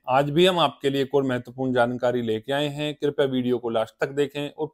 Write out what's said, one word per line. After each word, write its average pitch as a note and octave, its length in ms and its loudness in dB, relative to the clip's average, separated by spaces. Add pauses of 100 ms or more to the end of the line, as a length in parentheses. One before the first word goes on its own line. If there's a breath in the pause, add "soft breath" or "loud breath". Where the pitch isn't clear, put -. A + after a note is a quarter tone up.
आज C#3+ 220 2
भी F3 160 4
हम F3+ 120 2
आपके C#3 320 0
लिए C#3 120 0
एक C3+ 120 -4
और C#3 80 4
महत्वपूर्ण B2+ 500 -4
जानकारी B2 500 0
लेके A2 300 -4
आए D3 160 -2
हैं। D3+ 260 -6
कृपया C#3+ 320 0
वीडियो B2 320 0
को A#2 120 -6
लास्ट A2+ 300 -2
तक C#3 120 -4
देखें C#3+ 380 -4
और D3+ 240 -8